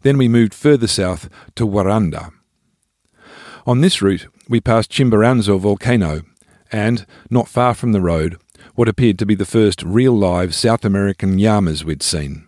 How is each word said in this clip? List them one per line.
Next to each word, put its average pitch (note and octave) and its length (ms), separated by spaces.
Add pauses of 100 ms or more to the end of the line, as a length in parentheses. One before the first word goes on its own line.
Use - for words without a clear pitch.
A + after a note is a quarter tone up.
Then C#3 160
we B2+ 100
moved A2+ 260
further C#3 320
south F2+ 420 (280)
to A#2 100
Huaranda. G2 640 (1400)
On B2 140
this F#3 220
route, G2 240 (220)
we A#2 120
passed A2+ 300
Chimborazo A2 680
volcano G2 640 (480)
and, A2 360 (240)
not A#2+ 180
far A#2+ 260
from A#2+ 180
the G2+ 80
road, E2+ 360 (380)
what A#2 140
appeared A2 320
to G#2 60
be G#2 80
the G2 100
first G#2+ 380
real A#2 300
live F2+ 420
South A2+ 300
American G2 540
llamas G2 460
we'd D#2 180
seen. D2 460